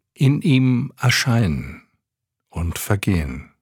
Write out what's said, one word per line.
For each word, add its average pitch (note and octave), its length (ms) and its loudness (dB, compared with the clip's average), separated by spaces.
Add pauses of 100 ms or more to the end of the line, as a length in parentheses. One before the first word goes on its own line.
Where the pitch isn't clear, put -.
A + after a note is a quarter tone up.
(140)
in D3 260 2
ihm C3 560 2
erscheinen G#2 880 -2 (640)
und E2+ 300 -6
vergehen. D#2+ 840 -4